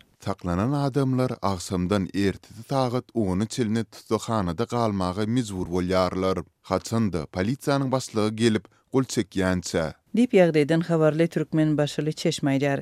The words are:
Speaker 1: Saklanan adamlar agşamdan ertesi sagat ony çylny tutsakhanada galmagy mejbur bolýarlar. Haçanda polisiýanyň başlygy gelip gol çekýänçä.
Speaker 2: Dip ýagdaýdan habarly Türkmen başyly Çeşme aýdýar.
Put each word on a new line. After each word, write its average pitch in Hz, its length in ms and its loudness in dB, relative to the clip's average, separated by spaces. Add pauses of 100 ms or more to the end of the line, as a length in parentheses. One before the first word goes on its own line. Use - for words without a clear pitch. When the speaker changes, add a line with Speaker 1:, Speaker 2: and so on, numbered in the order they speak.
(200)
Speaker 1:
Saklanan 95 520 -2
adamlar 131 600 0 (100)
agşamdan 95 720 0
ertesi 98 540 -2
sagat 127 360 0 (100)
ony 101 320 0
çylny 113 380 -2
tutsakhanada 107 800 -2
galmagy 104 640 -2
mejbur 104 400 -2
bolýarlar. 90 800 0 (180)
Haçanda 92 600 -2
polisiýanyň 135 680 -2
başlygy 110 460 -2
gelip 110 320 2 (240)
gol 135 100 2
çekýänçä. 92 880 -2 (240)
Speaker 2:
Dip 240 180 2
ýagdaýdan 165 480 4
habarly 160 460 2
Türkmen 156 500 0
başyly 147 340 -2
Çeşme 143 440 -2
aýdýar. 139 260 0